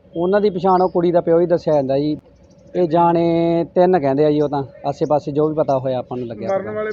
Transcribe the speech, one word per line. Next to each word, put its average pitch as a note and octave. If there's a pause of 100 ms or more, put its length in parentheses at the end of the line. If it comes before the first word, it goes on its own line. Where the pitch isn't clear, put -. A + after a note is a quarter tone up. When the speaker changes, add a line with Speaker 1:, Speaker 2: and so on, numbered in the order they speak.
(160)
Speaker 1:
ਉਹਨਾਂ F#3
ਦੀ G3+
ਪਛਾਣ F3+
ਉਹ F#3
ਕੁੜੀ F3
ਦਾ E3+
ਪਿਓ E3
ਹੀ F3
ਦੱਸਿਆ E3
ਜਾਂਦਾ C3+
ਜੀ। D3+ (600)
ਇਹ F3+
ਜਾਣੇ E3+ (100)
ਤਿੰਨ F3+
ਕਹਿੰਦੇ C#3
ਆ D3+
ਜੀ, D3
ਉਹ D3
ਤਾਂ C#3 (240)
ਆਸੇ-ਪਾਸੇ C#3+
ਜੋ D3+
ਵੀ D#3
ਪਤਾ C#3
ਹੋਇਆ B2+
ਆਪਾਂ B2
ਨੂੰ B2
ਲੱਗਿਆ A#2
Speaker 2:
ਮਰਨ F#3+
Speaker 1:
ਪਤਾ। G#3+
Speaker 2:
ਵਾਲੇ G#3+